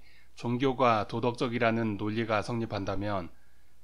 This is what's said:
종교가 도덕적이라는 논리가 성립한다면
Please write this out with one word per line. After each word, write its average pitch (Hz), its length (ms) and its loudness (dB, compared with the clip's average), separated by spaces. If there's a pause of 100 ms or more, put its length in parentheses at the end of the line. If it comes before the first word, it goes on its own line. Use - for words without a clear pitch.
(360)
종교가 120 720 2
도덕적이라는 117 880 2
논리가 107 460 2
성립한다면 101 840 -2 (540)